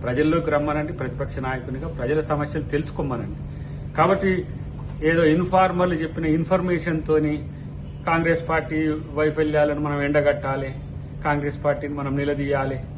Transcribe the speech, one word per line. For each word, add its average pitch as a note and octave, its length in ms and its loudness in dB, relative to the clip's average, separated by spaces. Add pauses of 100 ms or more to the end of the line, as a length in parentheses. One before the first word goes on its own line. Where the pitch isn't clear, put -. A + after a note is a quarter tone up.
ప్రజల్లోకి D3+ 480 2
రమ్మనండి, D3 420 0
ప్రతిపక్ష C#3 460 -6
నాయకునిగా C3 480 -4
ప్రజల C#3+ 340 0
సమస్యలు D3 420 -2
తెలుసుకోమనండి. C3+ 760 -4 (580)
కాబట్టి F#3+ 340 4 (720)
ఏదో E3 220 6
ఇన్ఫార్మల్ F3+ 760 4
చెప్పిన D#3+ 240 -4
ఇన్ఫర్మేషన్‌తోని D#3+ 1080 2 (760)
కాంగ్రెస్ E3 420 2
పార్టీ D#3+ 300 0 (340)
వైఫల్యాలను D3+ 680 2
మనం D3 200 -2
ఎండగట్టాలి, C#3+ 680 0 (540)
కాంగ్రెస్ D3 420 -2
పార్టీని C#3+ 280 0
మనం C#3 240 -2
నిలదీయాలి. C#3+ 600 0 (200)